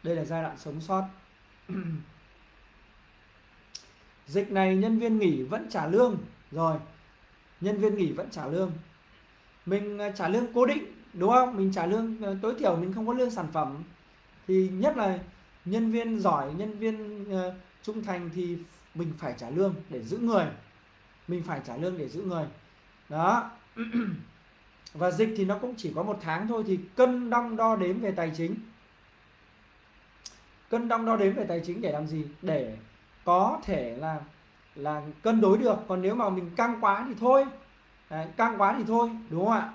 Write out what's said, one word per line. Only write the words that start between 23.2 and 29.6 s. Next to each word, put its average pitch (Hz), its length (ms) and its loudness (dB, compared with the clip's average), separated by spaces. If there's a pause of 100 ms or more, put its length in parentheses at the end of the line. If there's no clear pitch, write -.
<clears throat> - 1160 -8
Và 175 180 2
dịch 220 260 2
thì 196 80 2
nó 196 120 0
cũng 247 200 -6
chỉ 160 180 -6
có 170 80 -2
một 208 180 -4
tháng 165 260 -4
thôi, 220 200 -2
thì 185 120 0 (160)
cân 247 340 4
đong 233 260 0
đo 226 200 4
đếm 190 240 0
về 208 120 -2
tài 170 260 -2
chính. 170 180 -2 (2250)